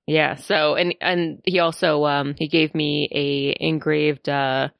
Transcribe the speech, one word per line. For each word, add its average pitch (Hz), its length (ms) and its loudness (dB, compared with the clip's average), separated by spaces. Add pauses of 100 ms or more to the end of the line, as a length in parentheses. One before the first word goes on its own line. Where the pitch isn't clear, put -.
Yeah, 156 300 2
so, 151 380 0
and, 175 260 0
and 170 440 -2
he 185 160 0
also, 160 440 2
um, 143 340 0
he 156 100 -4
gave 156 260 2
me 147 380 -2
a 143 520 -2
engraved, 151 640 0
uh, 139 400 0 (120)